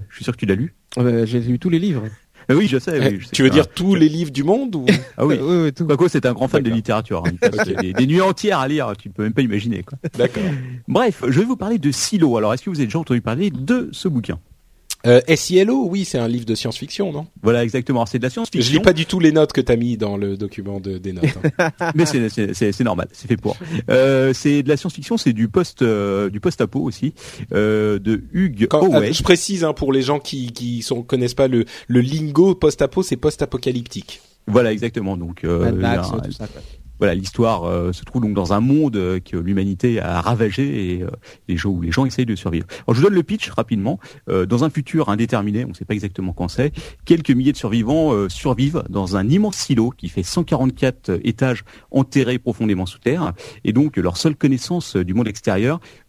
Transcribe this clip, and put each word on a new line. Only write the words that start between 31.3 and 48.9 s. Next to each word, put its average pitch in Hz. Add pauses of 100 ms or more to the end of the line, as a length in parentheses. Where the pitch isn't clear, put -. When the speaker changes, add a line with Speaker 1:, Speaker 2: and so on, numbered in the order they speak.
Speaker 3:
pas 135
le, 120 (200)
le 120
lingo 156
post-apo, 156
c'est 135
post-apocalyptique. 127 (260)
Speaker 1:
Voilà, 113
exactement. 104
Donc, 87
euh, 85
Speaker 2:
Mad -
Max, 117
Speaker 1:
il -
y -
a 110
un -
Speaker 2:
tout 101
ça, 107
quoi. - (360)
Speaker 1:
Voilà, 98
l'histoire, 98
euh, 87
se -
trouve 123
donc 107
dans 95
un 104
monde, 135
euh, 92
que -
l'humanité 98
a 85
ravagé 110
et, 90
euh, 85 (380)
les 87
gens, 101
où 90
les 82
gens 135
essayent 127
de 110
survivre. 85 (200)
Alors, 117
je 120
vous -
donne 202
le 170
pitch -
rapidement. 113 (300)
Euh, 92
dans 120
un 156
futur 151
indéterminé, 107
on -
ne 90
sait -
pas -
exactement 95
quand 87
c'est, 139 (320)
quelques 160
milliers 131
de -
survivants, 120
euh, 98
survivent 139
dans 95